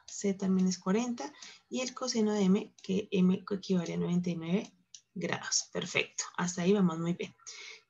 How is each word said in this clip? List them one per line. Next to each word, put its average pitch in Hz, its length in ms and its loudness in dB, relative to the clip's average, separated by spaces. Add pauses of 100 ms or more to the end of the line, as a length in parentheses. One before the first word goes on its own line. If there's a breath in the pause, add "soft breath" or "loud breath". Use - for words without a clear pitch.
C - 280 -2
también 185 340 2
es 185 120 0
cuarenta, 240 540 -2 (360 loud breath)
y 247 120 -4
el 247 120 -6
coseno 226 380 0
de 208 120 2
M, 190 380 4
que - 300 -2
M 185 400 4
equivale 175 440 -2
a - 20 -2
noventa 175 320 0
y 165 80 -2
nueve 170 360 -2 (460)
grados. - 540 -4
Perfecto, - 520 -4 (120)
hasta 180 240 -2
ahí 180 120 4
vamos 175 260 4
muy 170 140 -2
bien. - 220 -8 (540 loud breath)